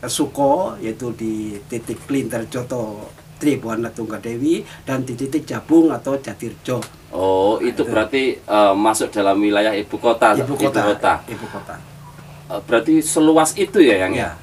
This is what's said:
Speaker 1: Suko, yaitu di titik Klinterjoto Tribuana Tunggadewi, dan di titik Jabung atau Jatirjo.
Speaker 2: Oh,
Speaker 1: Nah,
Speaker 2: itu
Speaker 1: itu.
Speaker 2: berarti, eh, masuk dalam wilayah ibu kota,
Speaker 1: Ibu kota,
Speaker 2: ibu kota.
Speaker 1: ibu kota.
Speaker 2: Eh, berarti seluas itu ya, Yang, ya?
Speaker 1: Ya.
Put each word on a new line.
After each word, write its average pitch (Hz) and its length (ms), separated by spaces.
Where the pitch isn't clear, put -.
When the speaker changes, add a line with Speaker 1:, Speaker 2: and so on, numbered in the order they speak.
Speaker 1:
Suko, 139 800
yaitu 113 320
di 107 460
titik 117 400
Klinterjoto 113 1000
Tribuana 113 560
Tunggadewi, 117 720
dan 131 240
di 127 80
titik 135 320
Jabung 151 480
atau 139 240
Jatirjo. 120 640
Speaker 2:
Oh, 95 480
Speaker 1:
Nah, 120 80
Speaker 2:
itu - 140
Speaker 1:
itu. 120 80
Speaker 2:
berarti, 110 320
eh, 104 340
masuk 107 400
dalam 98 240
wilayah 104 400
ibu 104 240
kota, 113 320
Speaker 1:
Ibu - 240
kota, - 240
Speaker 2:
ibu 104 140
kota. - 180
Speaker 1:
ibu 113 240
kota. - 220
Speaker 2:
Eh, - 160
berarti 160 300
seluas 156 540
itu 196 180
ya, 104 300
Yang, 90 100
ya? 85 60
Speaker 1:
Ya. - 80